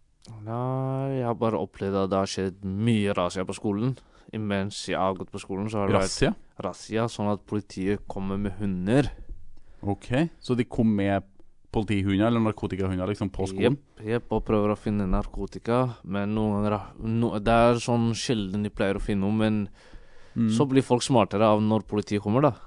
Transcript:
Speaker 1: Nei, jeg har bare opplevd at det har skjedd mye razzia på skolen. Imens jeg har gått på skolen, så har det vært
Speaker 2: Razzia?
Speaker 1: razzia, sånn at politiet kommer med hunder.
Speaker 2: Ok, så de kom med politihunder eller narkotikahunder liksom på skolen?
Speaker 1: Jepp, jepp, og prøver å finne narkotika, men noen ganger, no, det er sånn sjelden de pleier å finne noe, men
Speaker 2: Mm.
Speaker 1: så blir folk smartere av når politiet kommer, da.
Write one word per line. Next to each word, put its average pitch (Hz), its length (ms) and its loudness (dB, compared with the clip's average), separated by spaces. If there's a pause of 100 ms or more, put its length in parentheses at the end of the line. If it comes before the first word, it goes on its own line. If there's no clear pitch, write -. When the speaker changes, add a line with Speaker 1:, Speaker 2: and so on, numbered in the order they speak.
(440)
Speaker 1:
Nei, 131 760 -4
jeg 120 80 -2
har 117 80 0
bare 110 240 0
opplevd 98 440 -2
at 95 60 0
det 98 80 2
har 98 140 2
skjedd 95 340 -4
mye 104 480 2
razzia 95 320 0
på 98 100 -6
skolen. 110 380 -2 (400)
Imens 101 540 -2
jeg 85 100 -2
har 95 160 2
gått 90 180 -8
på 101 80 -8
skolen, 98 300 -6
så 107 140 -2
har 98 40 2
det 104 80 2
vært 98 80 4
Speaker 2:
Razzia? 131 320 0 (280)
Speaker 1:
razzia, 104 440 -2
sånn 104 260 -2
at 98 120 -6
politiet 101 640 -2
kommer 98 320 -4
med 101 200 -2
hunder. 101 500 0 (760)
Speaker 2:
Ok, 123 460 -2 (120)
så 123 160 -2
de 120 80 0
kom 113 300 2
med 98 280 0 (480)
politihunder 101 560 2
eller 117 140 2
narkotikahunder 95 680 -2
liksom 101 180 -4
på 95 180 -4
skolen? 98 300 0 (220)
Speaker 1:
Jepp, 113 80 -14
jepp, 117 240 -2
og 110 160 0
prøver 104 260 2
å 101 60 -2
finne 104 280 -2
narkotika, 101 960 -2
men 101 300 -2
noen 107 300 0
ganger, 104 180 0 (180)
no, 113 380 0
det 107 160 2
er 117 300 6
sånn 117 320 2
sjelden 104 480 -2
de 104 100 -4
pleier 98 220 0
å 98 80 -4
finne 101 240 0
noe, 104 80 2
men 107 320 2 (680)
Speaker 2:
Mm. 117 160 2
Speaker 1:
så 127 160 2
blir 131 160 4
folk 120 180 2
smartere 104 460 4
av 107 140 6
når 107 260 2
politiet 104 340 0
kommer, 107 200 2
da. 143 100 6 (160)